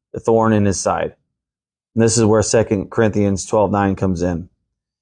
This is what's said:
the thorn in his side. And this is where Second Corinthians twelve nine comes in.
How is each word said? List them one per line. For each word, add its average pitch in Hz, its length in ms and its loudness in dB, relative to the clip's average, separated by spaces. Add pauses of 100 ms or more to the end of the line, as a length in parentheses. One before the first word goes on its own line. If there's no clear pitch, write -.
(120)
the - 80 -12
thorn 113 320 2
in 104 140 2
his 95 120 0
side. 82 380 -4 (800)
And 113 100 2
this 113 140 2
is 113 80 4
where 107 160 4
Second 107 480 0
Corinthians 101 560 -2
twelve 104 240 0
nine 98 260 0
comes 92 240 -4
in. 87 300 -4 (520)